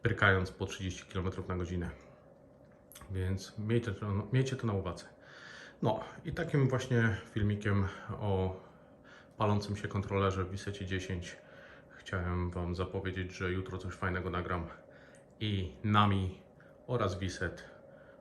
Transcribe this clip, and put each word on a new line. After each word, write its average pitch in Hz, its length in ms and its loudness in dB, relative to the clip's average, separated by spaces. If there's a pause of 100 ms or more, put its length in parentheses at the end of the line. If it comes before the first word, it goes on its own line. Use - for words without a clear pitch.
pyrkając 98 480 4
po - 160 -4
trzydzieści - 380 -6
kilometrów 87 440 -4
na 92 80 -2
godzinę. 87 340 -2 (1200)
Więc 95 480 -2
miejcie 110 340 2
to, 107 140 -6 (260)
miejcie 131 240 2
to 120 100 -2
na 110 60 2
uwadze. 87 320 -2 (760)
No - 180 2 (240)
i 156 80 -6
takim 151 360 4
właśnie 117 480 4 (160)
filmikiem 104 560 2 (320)
o 95 400 2 (760)
palącym 104 400 2
się 101 120 -4
kontrolerze 95 560 2
w 90 60 -6
Visecie 98 360 -6
dziesięć 90 500 -4 (520)
chciałem 90 600 -2
Wam 87 240 -2
zapowiedzieć, 92 580 -4
że 92 200 -2
jutro 92 260 -4
coś 92 160 -8
fajnego 90 360 -2
nagram 87 360 -2 (760)
i 101 320 0 (120)
Nami 104 560 4 (460)
oraz 113 320 0
Viset 90 460 -4 (560)